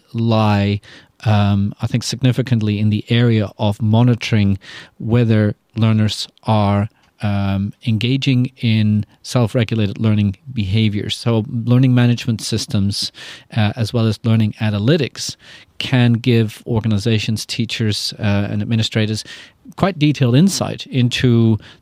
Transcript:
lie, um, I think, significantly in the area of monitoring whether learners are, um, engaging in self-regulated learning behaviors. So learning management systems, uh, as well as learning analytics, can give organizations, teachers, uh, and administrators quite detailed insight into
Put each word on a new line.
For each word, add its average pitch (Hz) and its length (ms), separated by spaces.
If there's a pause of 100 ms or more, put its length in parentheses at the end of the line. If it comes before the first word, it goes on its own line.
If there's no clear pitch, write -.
(140)
lie, 107 640 (460)
um, 101 560
I 113 60
think, 120 160
significantly 113 760
in 107 140
the 104 180
area 117 480
of 104 240
monitoring 107 800 (400)
whether 110 560 (200)
learners 110 520 (160)
are, 104 460 (340)
um, 98 500 (140)
engaging 123 640 (100)
in 107 420 (200)
self-regulated 107 760
learning 104 400 (160)
behaviors. 104 640
So 117 320
learning 123 480
management 120 460
systems, - 680 (440)
uh, 107 200
as 113 180
well 113 120
as 110 180
learning 110 360
analytics, 110 760 (440)
can 120 340
give 113 540
organizations, 107 800
teachers, - 720
uh, 101 320
and 104 100
administrators 110 640 (540)
quite 175 200
detailed 135 380
insight 139 520
into 117 720 (240)